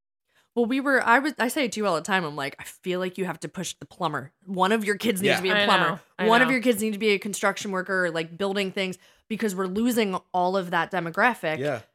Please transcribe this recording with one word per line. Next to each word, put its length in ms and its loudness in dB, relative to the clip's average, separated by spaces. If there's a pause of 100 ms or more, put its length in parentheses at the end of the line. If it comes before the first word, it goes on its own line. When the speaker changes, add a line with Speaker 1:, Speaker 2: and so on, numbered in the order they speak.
(540)
Speaker 1:
Well, 100 2
we 160 0
were, 240 2
I 140 6
was, 200 0
I 100 0
say 180 0
it 60 -8
to 80 -6
you 60 0
all 100 2
the 40 -2
time. 240 0
I'm 100 -8
like, 240 -6
"I 60 -18
feel 340 -6
like 200 -6
you 80 -4
have 140 -8
to 100 -8
push 240 -8
the 100 -20
plumber. 480 -6 (140)
One 260 2
of 140 2
your 100 0
kids 240 0
needs 120 2
Speaker 2:
Yeah. 40 4
Speaker 1:
to 60 -4
be 80 0
a 140 4
Speaker 3:
I 20 -
Speaker 1:
plumber. 240 4
Speaker 3:
know. 100 -6 (180)
I 80 0
Speaker 1:
One 140 6
of 80 4
Speaker 3:
know. 40 0
Speaker 1:
your 100 0
kids 180 2
needs 140 -2
to 40 -8
be 120 2
a 80 4
construction 540 -2
worker, 340 0
or, 40 -2
like, 280 -4
building 340 -2
things," 240 -4 (320)
because 260 -2
we're 120 -2
losing 480 0 (180)
all 240 0
of 140 -2
that 200 -2
demographic 680 0
Speaker 2:
Yeah. 240 -4 (120)